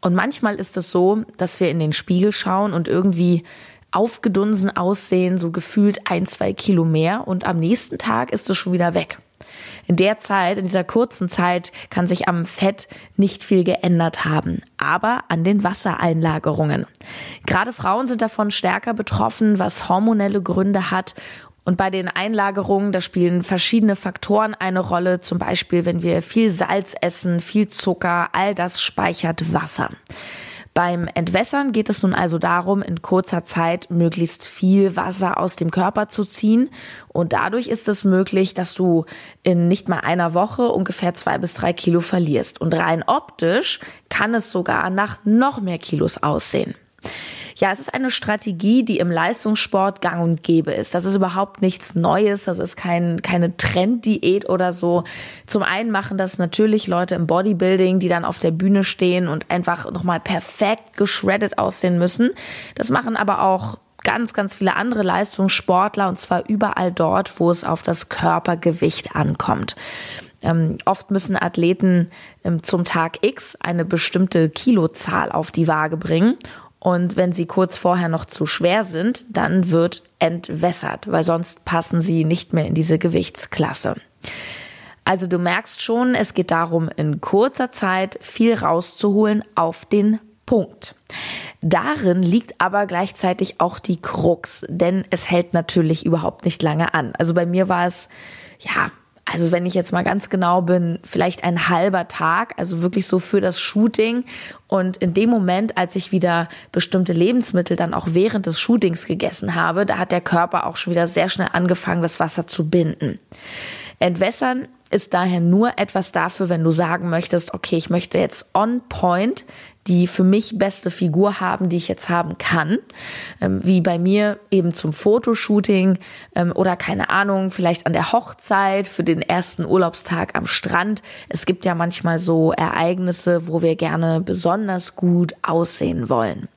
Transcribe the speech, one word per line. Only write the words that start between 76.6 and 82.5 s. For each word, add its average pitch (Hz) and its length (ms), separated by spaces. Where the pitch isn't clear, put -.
Und 180 360
wenn 180 160
sie 175 100
kurz 185 320
vorher 180 320
noch 160 160
zu - 220
schwer 180 380
sind, 185 440
dann 180 420
wird 165 320
entwässert, 170 920
weil 165 120
sonst - 420
passen 170 340
sie 165 240
nicht 170 300